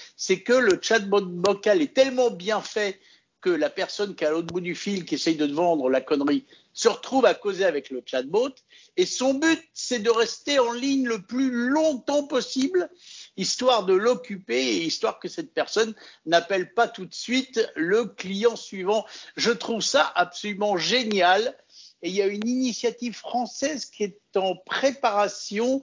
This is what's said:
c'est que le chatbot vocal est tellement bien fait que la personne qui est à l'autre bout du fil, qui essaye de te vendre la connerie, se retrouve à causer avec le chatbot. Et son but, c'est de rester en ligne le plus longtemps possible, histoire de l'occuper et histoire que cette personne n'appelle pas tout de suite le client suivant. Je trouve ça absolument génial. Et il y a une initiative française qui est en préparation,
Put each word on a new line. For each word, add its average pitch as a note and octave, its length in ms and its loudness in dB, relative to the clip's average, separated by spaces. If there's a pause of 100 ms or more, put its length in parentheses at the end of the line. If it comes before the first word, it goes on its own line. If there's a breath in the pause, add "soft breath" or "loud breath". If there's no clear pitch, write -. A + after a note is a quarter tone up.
(180 loud breath)
c'est F#3+ 220 0
que A#3+ 140 2
le A#3 280 6
chatbot G3+ 460 2 (180)
vocal G3 360 4
est C#3+ 120 -2
tellement B3+ 380 4
bien F#3+ 300 -4
fait G3+ 380 -4 (420 soft breath)
que F#3 80 0
la F3 200 2
personne F#3+ 460 -4
qui - 80 -4
est D#3 40 2
à D3+ 40 2
l'autre E3 160 0
bout F3 140 -4
du E3+ 120 -6
fil, F#3+ 320 -4
qui D#3+ 100 -2
essaye E3 200 0
de D3+ 100 0
te C#3+ 80 -2
vendre D#3 360 2
la C3 120 2
connerie, C#3+ 440 0 (300 soft breath)
se - 120 0
retrouve B3 380 2
à F3 100 6
causer F#3+ 300 -2
avec D3 260 -2
le B2+ 120 -8
chatbot. D3+ 460 -2 (460 soft breath)
Et F#3 100 2
son C4 280 0
but, D#4+ 260 2 (140)
c'est - 260 -4
de G#3+ 100 2
rester A#3 500 0
en A#3 120 2
ligne C4 340 0
le A3+ 160 -2
plus B3+ 300 -2
longtemps C#4+ 720 0
possible, C#4+ 640 -2 (460 loud breath)
histoire A3 500 0
de F#3+ 80 4
l'occuper A3+ 680 0
et A3 260 0
histoire G3+ 340 -2
que - 80 -10
cette - 260 -10
personne G#3+ 400 0 (320 soft breath)
n'appelle E3+ 480 0
pas A#3 140 4
tout F#3 180 -14
de - 80 -18
suite B3 640 -2
le F#3+ 300 0
client G3+ 500 -2
suivant. G3+ 500 -4 (300 loud breath)
Je G3 160 2
trouve A3+ 300 -4
ça - 340 2
absolument G3+ 640 -2
génial. G3+ 800 2 (500 soft breath)
Et F3 40 -4
il F#3 60 -6
y G3+ 60 2
a G3 60 0
une G#3 180 -4
initiative A#3+ 680 -4
française B3 720 -6
qui - 180 -8
est G3 160 -6 (160)
en F#3 220 0
préparation, A3+ 1300 0